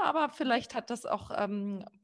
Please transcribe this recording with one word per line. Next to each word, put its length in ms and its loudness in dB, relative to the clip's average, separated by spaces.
Aber 260 4
vielleicht 440 0
hat 160 -4
das 160 -4
auch, 300 -2
ähm, 480 -2